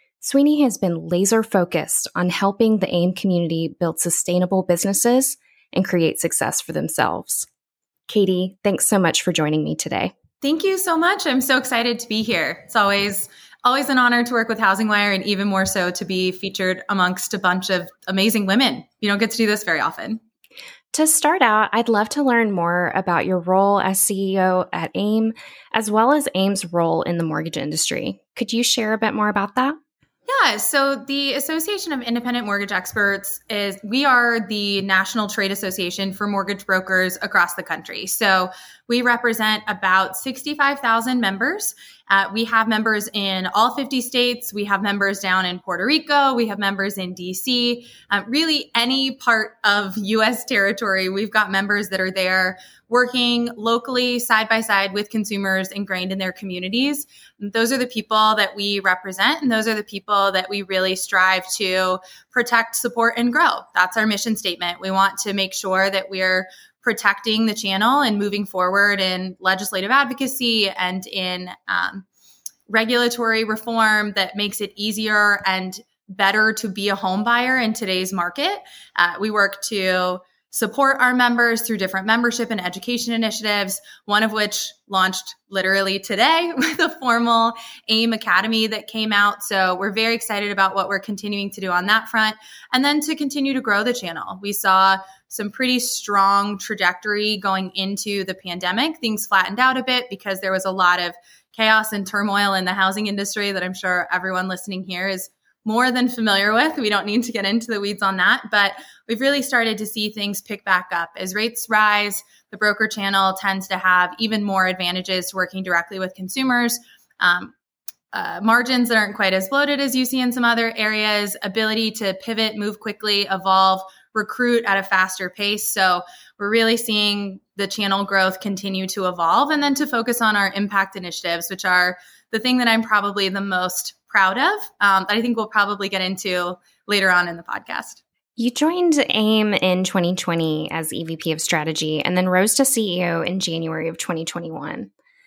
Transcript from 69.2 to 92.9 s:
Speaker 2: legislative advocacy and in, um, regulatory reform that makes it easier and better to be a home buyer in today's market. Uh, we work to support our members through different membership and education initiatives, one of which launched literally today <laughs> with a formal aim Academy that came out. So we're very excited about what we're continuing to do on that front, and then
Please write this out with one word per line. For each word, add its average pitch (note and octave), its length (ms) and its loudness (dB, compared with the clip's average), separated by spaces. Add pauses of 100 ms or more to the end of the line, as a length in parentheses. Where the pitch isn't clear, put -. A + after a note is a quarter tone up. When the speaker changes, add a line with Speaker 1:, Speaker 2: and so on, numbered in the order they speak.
Speaker 2:
legislative F#3+ 500 0
advocacy B3 800 0
and F#3 380 -4
in, F3+ 420 -6 (180)
um, F#3 380 -4 (640)
regulatory A3+ 760 0
reform G#3+ 680 0
that G3 240 -2
makes G#3 240 -4
it G3 160 -6
easier G#3 680 2
and F#3+ 360 -2 (260)
better G#3 460 2
to G#3+ 160 -6
be G3 180 -4
a G3 80 2
home F#3+ 300 -2
buyer B3 320 2
in A3 160 0
today's F#3 400 -2
market. C#4 460 -2 (360)
Uh, F3 240 2
we G#3+ 100 -2
work G3+ 340 0
to F#3 580 0 (280)
support C4+ 520 0
our B3+ 120 4
members A#3+ 480 2
through A3+ 160 -4
different F#3+ 300 -4
membership A#3 420 2
and G3 160 -4
education A#3 480 -4
initiatives, G#3+ 680 -2 (240)
one G#3 180 2
of A3 80 2
which G#3 380 -2 (180)
launched F#3+ 480 -2 (140)
literally F#3+ 500 0
today D#4+ 540 2
<laughs> D4+ 40 -12
with D#4 220 0
a E4 100 2 (120)
formal A#3 500 2 (380)
aim A3+ 240 2
Academy A3 520 0
that G#3+ 220 -4
came A3 240 -4
out. G3+ 320 2
So F#3+ 320 2
we're F#3+ 160 -2
very A3 240 0
excited G#3 360 -4
about G3 220 2
what F#3+ 140 0
we're G3 120 -2
continuing G3+ 520 -6
to - 100 -14
do F#3 80 -4
on F3+ 180 0
that A3 200 2
front, G#3+ 300 0 (340)
and B3+ 120 2
then D4 180 2